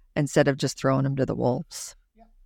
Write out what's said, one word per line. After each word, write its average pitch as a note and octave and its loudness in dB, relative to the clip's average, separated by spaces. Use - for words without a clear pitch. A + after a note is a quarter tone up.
instead D3 2
of C#3 0
just - -4
throwing C3+ 0
them C#3 -2
to C3 0
the - -2
wolves. B2 -2